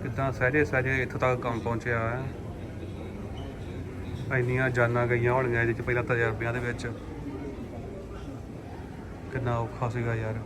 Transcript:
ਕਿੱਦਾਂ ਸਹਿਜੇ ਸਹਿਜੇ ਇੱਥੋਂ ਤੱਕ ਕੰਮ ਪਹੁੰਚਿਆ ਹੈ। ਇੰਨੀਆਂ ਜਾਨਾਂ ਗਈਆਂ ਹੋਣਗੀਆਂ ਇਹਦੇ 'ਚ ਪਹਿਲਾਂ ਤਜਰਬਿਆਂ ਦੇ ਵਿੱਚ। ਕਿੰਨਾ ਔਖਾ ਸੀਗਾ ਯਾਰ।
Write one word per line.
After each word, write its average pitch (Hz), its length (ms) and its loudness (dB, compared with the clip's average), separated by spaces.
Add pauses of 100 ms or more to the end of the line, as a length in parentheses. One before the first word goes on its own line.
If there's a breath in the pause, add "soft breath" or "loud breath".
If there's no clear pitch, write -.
ਕਿੱਦਾਂ 135 280 0
ਸਹਿਜੇ 131 340 6
ਸਹਿਜੇ 131 380 4
ਇੱਥੋਂ - 160 -2
ਤੱਕ 127 220 4
ਕੰਮ 117 180 0
ਪਹੁੰਚਿਆ 117 400 0
ਹੈ। 117 220 0 (2250)
ਇੰਨੀਆਂ 127 320 4
ਜਾਨਾਂ 120 380 4
ਗਈਆਂ 120 260 4
ਹੋਣਗੀਆਂ 123 280 4
ਇਹਦੇ 117 120 4
'ਚ 113 80 -2
ਪਹਿਲਾਂ 123 220 2
ਤਜਰਬਿਆਂ 117 500 2
ਦੇ 123 60 0
ਵਿੱਚ। 120 280 -2 (2500)
ਕਿੰਨਾ 120 240 0
ਔਖਾ 117 320 0
ਸੀਗਾ 117 260 0
ਯਾਰ। 110 200 -2 (100)